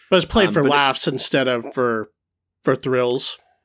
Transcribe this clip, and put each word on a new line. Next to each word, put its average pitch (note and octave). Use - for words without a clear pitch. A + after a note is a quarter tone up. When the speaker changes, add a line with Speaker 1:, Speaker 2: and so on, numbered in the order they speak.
Speaker 1:
But F#3
it's E3+
played G3
Speaker 2:
Um, -
Speaker 1:
for D#3+
Speaker 2:
but C3+
it -
Speaker 1:
laughs C#3+
instead C3+
of A#2+
for, A#2
for C3+
thrills. B2+